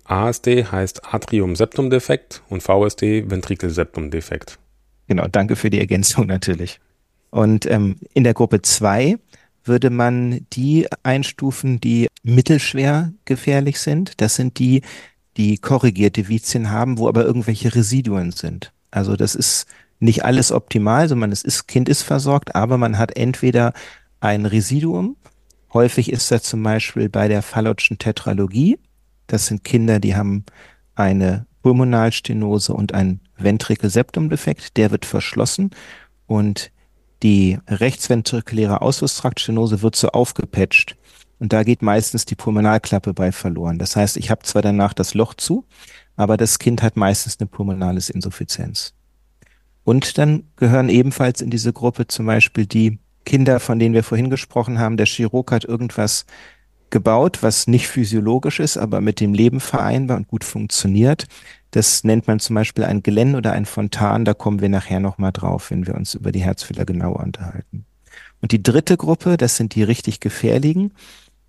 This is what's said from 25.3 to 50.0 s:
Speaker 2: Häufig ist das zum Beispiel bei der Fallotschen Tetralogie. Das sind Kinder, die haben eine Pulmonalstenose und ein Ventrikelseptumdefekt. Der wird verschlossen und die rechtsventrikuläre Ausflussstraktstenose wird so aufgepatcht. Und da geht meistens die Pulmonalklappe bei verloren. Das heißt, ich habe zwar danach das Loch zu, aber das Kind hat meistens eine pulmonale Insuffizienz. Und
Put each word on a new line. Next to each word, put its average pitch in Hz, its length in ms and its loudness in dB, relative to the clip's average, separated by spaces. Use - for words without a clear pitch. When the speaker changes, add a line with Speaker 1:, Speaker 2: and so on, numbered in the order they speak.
Speaker 2:
Häufig 120 400 2
ist 120 200 -4
das 117 100 2
zum 110 220 -6
Beispiel 110 460 -2
bei 104 180 0
der 104 160 0
Fallotschen 110 560 -2
Tetralogie. 104 800 0
Das 110 180 -2
sind 104 180 -6
Kinder, 113 360 2
die 98 160 0
haben 101 300 -2
eine 95 500 0
Pulmonalstenose 113 1120 2
und 101 220 -2
ein 95 240 0
Ventrikelseptumdefekt. 113 1400 -2
Der 107 120 4
wird 107 160 -4
verschlossen 123 640 -2
und 104 460 -2
die 98 460 4
rechtsventrikuläre 110 1120 -2
Ausflussstraktstenose 113 1000 -2
wird 113 160 0
so - 100 0
aufgepatcht. - 880 0
Und 107 140 -6
da 110 120 4
geht 117 180 2
meistens 110 420 0
die - 120 -8
Pulmonalklappe 107 800 0
bei 92 200 -2
verloren. 85 440 -4
Das 95 200 -6
heißt, 104 180 2
ich 120 160 -4
habe - 120 -2
zwar - 180 0
danach 101 320 2
das - 200 -4
Loch 110 200 0
zu, - 320 -4
aber 104 220 2
das 113 220 0
Kind 120 220 0
hat 113 140 2
meistens 101 420 0
eine 104 100 -6
pulmonale 92 520 -4
Insuffizienz. - 800 -8
Und 127 340 2